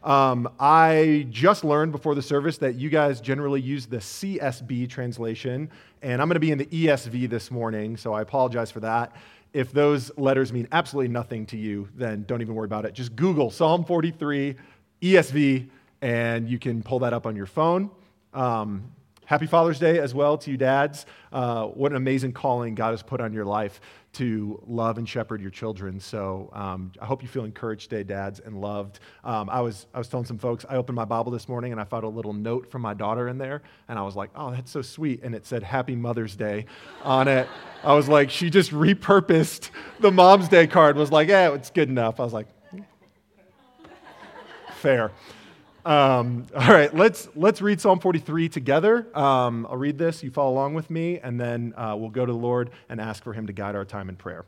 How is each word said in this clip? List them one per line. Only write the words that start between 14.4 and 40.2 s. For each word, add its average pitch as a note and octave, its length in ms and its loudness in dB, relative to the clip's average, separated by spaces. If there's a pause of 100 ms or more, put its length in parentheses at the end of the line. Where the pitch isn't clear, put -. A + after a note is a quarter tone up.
E F3+ 140 4
S D#3+ 160 6
V, C3+ 380 2 (320)
and A#2 480 -2
you A#2+ 100 -2
can A#2 240 -6
pull B2+ 160 -2
that A#2+ 140 0
up A#2 120 -6
on A2 120 -6
your G2 80 -8
phone. E3+ 440 0 (440)
Um, A2 580 -4 (340)
happy D3 220 0
Father's E3 320 2
Day E3+ 200 4
as C3+ 140 -4
well D3 240 2
to D3 140 -8
you C3 60 -4
dads. C#3 480 0 (260)
Uh, A#2+ 360 -4
what C#3 240 -2
an C#3+ 40 -6
amazing C3 380 -2
calling B2 420 -2
God A2+ 160 -2
has A2 100 -6
put - 200 -8
on A2+ 120 -6
your G#2+ 120 -4
life G2+ 340 -4 (320)
to G#2+ 560 -6
love A2+ 320 -2
and A2+ 100 -8
shepherd A2 320 -6
your G2 80 -10
children. G2 500 -10
So, F#2+ 540 -10
um, F#2 380 -10 (100)
I A2+ 40 -14
hope C3 180 -6
you B2 40 -14
feel A#2+ 180 -8
encouraged G#2+ 440 -10
today, G#2+ 140 -8
dads, G2 380 -8
and G#2+ 200 -14
loved. G2+ 380 -10 (240)
Um, G#2+ 260 -6
I B2+ 120 -4
was, A#2 320 -8
I - 40 -10
was A#2+ 120 -10
telling B2 180 -8
some A2+ 100 -10
folks, A#2 320 -6
I C3 60 -6
opened B2 220 -4
my A2+ 80 -4
Bible A2+ 260 -2
this A#2 160 -10
morning B2 240 -8
and A2 100 -8
I G#2 40 -6
found A2+ 180 -8
a A2 60 -6
little G#2+ 240 -8
note A#2 360 -6
from B2 140 -10
my G#2+ 100 -6
daughter A2 360 -4
in B2+ 100 -10
there, C#3 240 -10 (240)
and A#2 100 -8
I G2+ 60 -4
was G2 120 -8
like, G2 200 -8
"Oh, C#3 160 -10
that's B2+ 180 -10
so C#3 140 -8
sweet." C#3 400 -6
And A#2+ 100 -8
it A2 140 -12
said, A#2 160 -6
"Happy B2+ 320 -4
Mother's A#2 400 -4
Day" G#2 300 -6 (360)
on C3 260 4
it. C3 200 2 (340)
I D3 120 6
was D3 140 6
like, C#3+ 220 6
"She E3+ 220 -2
just F3+ 200 4
repurposed E3+ 1000 4 (300)
the G3+ 100 8
Mom's F#3 380 10